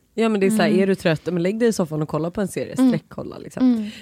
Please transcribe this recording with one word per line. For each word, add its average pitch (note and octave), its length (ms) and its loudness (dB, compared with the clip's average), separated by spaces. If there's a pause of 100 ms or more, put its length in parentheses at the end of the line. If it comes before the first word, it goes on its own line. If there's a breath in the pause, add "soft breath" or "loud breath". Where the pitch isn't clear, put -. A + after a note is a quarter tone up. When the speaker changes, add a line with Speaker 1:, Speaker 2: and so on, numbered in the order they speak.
(140)
Speaker 1:
Ja, A3+ 140 0
men G#3+ 120 0
det G#3+ 60 4
är A#3+ 40 4
så A3 60 2
här, F#3 120 4
Speaker 2:
Mm. F#3 140 4
Speaker 1:
är G3 40 2
du F#3+ 80 2
trött, E3+ 320 0
men E3+ 160 -2
lägg G3 160 -2
dig A#3 100 4
i A3 40 2
soffan D#3 300 -2
och D3+ 60 -4
kolla D#3+ 220 -2
på G#3+ 100 -6
en F#3+ 80 -2
serie, - 300 -6
Speaker 3:
Mm. B3+ 120 6
Speaker 1:
sträckkolla, - 480 -6
liksom. - 360 0
Speaker 3:
Mm. G#3+ 160 -4 (120)